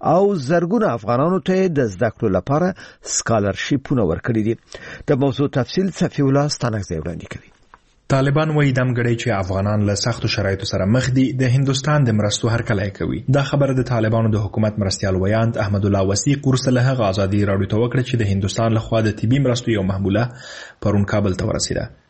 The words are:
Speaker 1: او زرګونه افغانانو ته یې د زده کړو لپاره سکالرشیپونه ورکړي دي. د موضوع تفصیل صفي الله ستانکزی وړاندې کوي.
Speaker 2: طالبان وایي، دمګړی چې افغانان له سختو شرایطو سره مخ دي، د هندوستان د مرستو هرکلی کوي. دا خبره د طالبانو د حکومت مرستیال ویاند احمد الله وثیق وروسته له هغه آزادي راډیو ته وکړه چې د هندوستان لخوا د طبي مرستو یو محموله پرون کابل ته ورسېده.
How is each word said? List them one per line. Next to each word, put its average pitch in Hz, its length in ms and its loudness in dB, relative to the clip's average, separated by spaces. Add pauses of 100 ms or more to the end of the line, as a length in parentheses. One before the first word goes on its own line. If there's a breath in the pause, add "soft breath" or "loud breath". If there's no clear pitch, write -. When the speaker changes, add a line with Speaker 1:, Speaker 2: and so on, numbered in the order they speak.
Speaker 1:
او 196 340 2
زرګونه 170 580 0
افغانانو 120 460 0
ته 185 140 -2
یې 190 140 2
د 139 180 0
زده 104 240 -2
کړو 110 200 -2 (100)
لپاره 165 340 0 (300 loud breath)
سکالرشیپونه 113 1000 -2
ورکړي 98 440 0
دي. 113 80 0 (520 loud breath)
د - 40 0
موضوع 139 360 2
تفصیل 139 420 -2
صفي - 320 -2
الله 139 260 2
ستانکزی 107 520 -4
وړاندې 82 340 -8
کوي. - 160 -16 (580)
Speaker 2:
طالبان 139 420 2
وایي، 147 240 2
دمګړی 123 420 0
چې 117 120 -4
افغانان 101 580 0
له 101 80 2
سختو 113 340 -2
شرایطو 98 380 -2
سره 95 200 -2
مخ 127 240 2
دي، 131 240 2
د 127 100 0
هندوستان 135 600 2
د 120 60 4
مرستو 107 380 0
هرکلی 110 440 0
کوي. - 380 -4
دا 135 140 2
خبره 139 300 0
د 127 160 0
طالبانو 113 420 2
د 104 140 0
حکومت 107 340 0
مرستیال 95 360 0
ویاند 110 420 0
احمد 101 280 0
الله 98 180 2
وثیق 135 440 0
وروسته 131 240 2
له 123 100 2
هغه 127 280 2
آزادي 98 360 0
راډیو 98 220 0
ته 107 100 0
وکړه 120 260 0
چې - 120 -2
د 117 60 0
هندوستان 101 520 0
لخوا 110 280 0
د 107 100 2
طبي 113 280 0
مرستو 123 320 0
یو 104 120 2
محموله 98 460 0 (520 loud breath)
پرون 101 240 2
کابل 101 280 0
ته 87 120 -2
ورسېده. - 440 -4 (200)